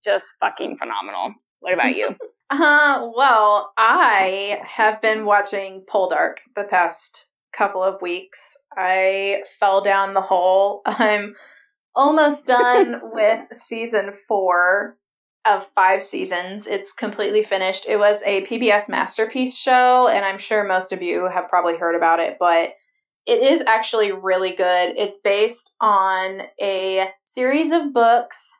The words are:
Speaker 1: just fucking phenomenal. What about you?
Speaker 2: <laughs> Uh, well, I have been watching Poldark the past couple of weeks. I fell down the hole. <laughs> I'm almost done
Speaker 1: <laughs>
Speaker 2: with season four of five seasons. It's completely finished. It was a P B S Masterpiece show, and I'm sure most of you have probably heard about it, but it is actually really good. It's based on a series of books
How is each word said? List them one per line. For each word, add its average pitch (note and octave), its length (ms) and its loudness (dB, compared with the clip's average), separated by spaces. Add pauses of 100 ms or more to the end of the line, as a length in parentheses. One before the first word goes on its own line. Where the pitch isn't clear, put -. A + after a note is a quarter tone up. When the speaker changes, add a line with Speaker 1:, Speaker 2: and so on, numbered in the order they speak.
Speaker 1:
just G3 220 -2 (140)
fucking - 380 -6
phenomenal. G2+ 580 -8 (240)
What F#3 140 -4
about C3+ 220 0
you? - 260 -6
Speaker 2:
<laughs> - 60 -16 (220)
Uh, C#4+ 640 2
well, A3 640 2
I G#3 880 2
have - 360 -2
been A3 240 -2
watching G3+ 580 -2 (100)
Poldark F3+ 440 0 (180)
the G3+ 80 -6
past - 600 -4 (260)
couple G3 320 -2
of F#3 180 -2
weeks. F3+ 540 -10 (220)
I F#3+ 680 0 (160)
fell G3 220 2
down G3 320 0
the F#3+ 80 2
hole. F#3+ 600 2
<laughs> - 20 -8
I'm G#3+ 500 -2 (580)
almost D4 520 2
done B3 560 2
Speaker 1:
<laughs> - 100 -18
Speaker 2:
with A3 300 2 (100)
season A3+ 640 -6 (160)
four F#3+ 680 2 (500)
of G3+ 300 2
five F#3+ 260 4
seasons. F#3 680 -8
It's G3 260 -8
completely G#3 500 -2
finished. F#3+ 420 -4
It G#3+ 120 0
was G#3 260 2
a G3 220 0
P A#3 120 -8
B A3+ 140 2
S G#3 160 0
Masterpiece A3+ 720 -4
show, B3+ 500 4
and G3+ 160 2
I'm G3 140 -4
sure G#3 260 -2
most F#3+ 300 -2
of F#3 80 -8
you F3 260 -2
have F3+ 220 -4
probably F3 260 2
heard E3+ 200 -2
about E3 260 2
it, - 180 -4
but E3+ 360 2 (500)
it A#3+ 180 2
is C#4+ 240 4
actually A3 460 0
really F#3 400 -2
good. F3+ 440 0
It's G3+ 240 -6
based G#3+ 600 -2
on F#3+ 640 0 (180)
a F#3+ 480 -2 (160)
series C#4+ 480 -2
of D4 200 -2
books A#3 460 2 (200)